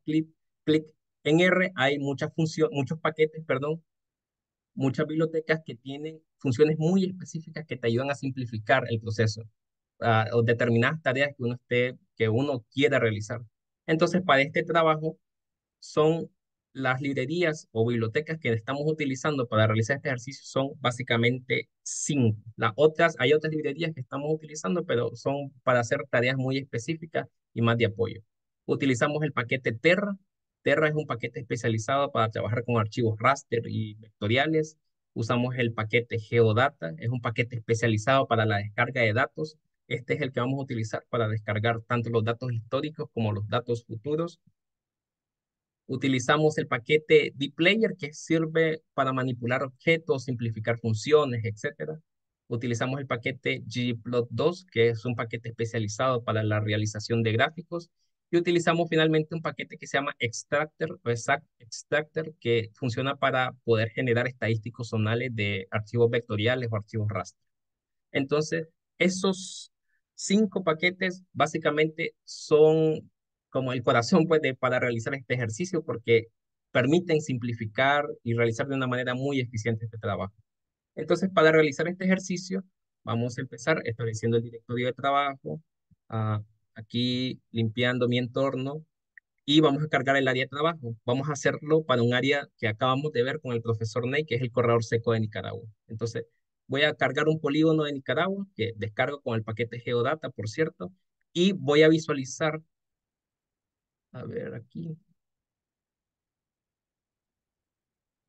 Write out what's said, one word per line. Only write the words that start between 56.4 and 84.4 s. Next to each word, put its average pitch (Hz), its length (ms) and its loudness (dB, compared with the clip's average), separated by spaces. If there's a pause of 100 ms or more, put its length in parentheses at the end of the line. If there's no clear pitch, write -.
la 107 180 0
realización 107 640 -2
de 110 120 2
gráficos. 165 580 -2 (400)
Y 170 60 4
utilizamos 170 520 2
finalmente 160 460 2
un 160 80 -6
paquete 143 340 -8
que - 80 -16
se 139 140 -2
llama 139 180 -6
Extractor, 147 840 -4
o 120 80 -4
Exact 139 340 -2 (140)
Extractor, 156 800 -6
que 117 340 0
funciona 135 420 -4
para 131 360 0 (120)
poder 110 280 2
generar 123 340 0
estadísticos 113 640 -4
zonales 117 460 -2
de 101 340 -2
archivos 117 400 2
vectoriales 120 640 0
o 107 60 -2
archivos 104 320 -4
raster. 98 360 -8 (640)
Entonces, 156 560 -2 (300)
esos 185 720 -2 (440)
cinco 202 480 0
paquetes 180 580 -2 (100)
básicamente 156 920 0
son 156 880 4 (380)
como 131 220 -4
el 120 120 -4
corazón, 143 440 4
pues, 160 140 4
de, 131 120 0
para 127 280 0
realizar 123 340 -2
este 131 180 -4
ejercicio, 127 480 -4
porque 117 460 2 (440)
permiten 156 500 2
simplificar 131 840 0 (160)
y 117 120 -2
realizar 117 340 0
de 139 80 -4
una 131 100 -2
manera 127 300 -2
muy 135 240 -2
eficiente 113 460 -4
este 110 120 -10
trabajo. 95 360 -6 (600)
Entonces, 165 400 -2
para 160 200 6
realizar 156 340 4
este 185 160 -6
ejercicio, 185 640 -2 (400)
vamos 117 320 -2
a 135 40 -8
empezar 147 440 -4
estableciendo 117 500 -2
el 117 80 2